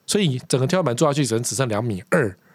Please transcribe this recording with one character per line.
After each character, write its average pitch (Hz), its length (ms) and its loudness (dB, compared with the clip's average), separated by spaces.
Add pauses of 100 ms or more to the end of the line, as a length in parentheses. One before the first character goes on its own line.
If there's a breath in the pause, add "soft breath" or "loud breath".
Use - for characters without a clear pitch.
所 - 120 0
以 135 300 0
整 143 100 2
个 131 80 0
天 190 120 2
花 185 40 0
板 120 140 0
做 160 100 4
下 143 60 4
去 139 140 0
只 113 80 -2
能 117 80 0
只 113 120 -6
剩 127 140 -2
两 107 160 -2
米 101 240 -4
二。 123 260 2 (200 soft breath)